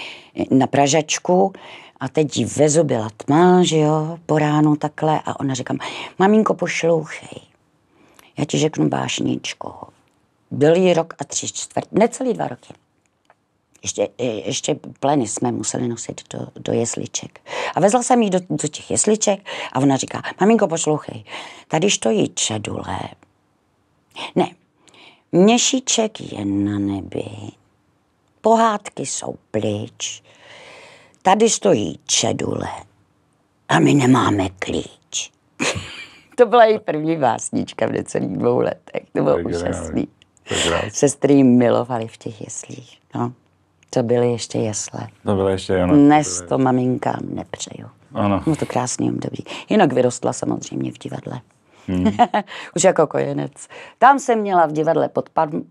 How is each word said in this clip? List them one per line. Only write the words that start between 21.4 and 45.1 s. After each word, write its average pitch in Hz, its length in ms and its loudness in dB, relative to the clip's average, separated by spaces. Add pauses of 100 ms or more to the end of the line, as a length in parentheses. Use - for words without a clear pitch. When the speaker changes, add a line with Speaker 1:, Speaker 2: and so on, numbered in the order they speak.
Speaker 1:
tady 160 240 0
stojí - 380 0
čedule.“ - 720 -6 (1400)
Ne, - 140 0 (840)
měšíček 226 880 2 (120)
je 101 120 -6
na 101 340 0
nebi, 98 460 -4 (1160)
pohádky 220 640 2
jsou - 300 -8 (160)
pryč, 107 720 -6 (1000)
tady 214 280 4
stojí 110 560 0
čedule - 640 -2 (1000)
a 165 100 2
my 139 140 4
nemáme 113 560 2
klíč. - 840 -10 (260)
<laughs> - 240 -4 (540)
To 240 100 6
byla 226 200 6
její 220 140 4
první 156 380 -2
básnička 117 680 -2
v - 60 -2
necelých - 460 -4
dvou 120 220 0
letech, - 440 -4 (100)
to - 100 0
bylo 147 100 2
Speaker 2:
To 143 40 2
je - 60 -4
geniální. - 260 -4
Speaker 1:
úžasný. 80 380 -4 (400)
Speaker 2:
To - 60 -6
je - 100 -2
krásný. 85 280 -2
Speaker 1:
Sestry 139 420 2
ji 139 100 8
milovaly 120 640 2
v - 100 -20
těch 113 240 -14
jeslích, - 560 -16 (180)
no. 120 180 -6 (600)
To 127 100 2
byly 120 280 2
ještě 117 260 -6
jesle. 113 500 -6 (160)